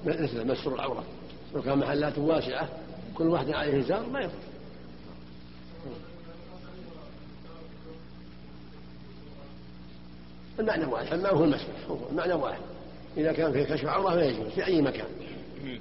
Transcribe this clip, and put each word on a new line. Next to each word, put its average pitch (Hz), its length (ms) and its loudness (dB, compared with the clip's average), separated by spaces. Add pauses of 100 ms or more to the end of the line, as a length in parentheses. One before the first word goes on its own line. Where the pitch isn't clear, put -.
مثل 123 400 2
مستر 131 280 2
العورة، 120 300 -2 (500)
لو 143 80 -2
كان 139 160 4
محلات 147 400 4
واسعة 143 500 4 (460)
كل 165 120 4
واحد 151 240 4
عليه 143 300 4
إزار 190 260 2
ما 262 140 -2
يضر. - 120 -2 (4000)
المعنى 208 260 2
واحد، 123 280 0
الماء 185 220 6
هو 156 100 10
المسمح، - 460 4
هو 156 60 -2 (140)
المعنى 175 220 2
واحد. 135 280 0 (560)
إذا 156 160 4
كان 156 200 4
في 143 120 6
كشف 151 220 2
عورة 185 280 4
ما 170 100 8
يجوز 110 220 2
في - 200 0
أي 170 160 8
مكان. - 240 2 (760)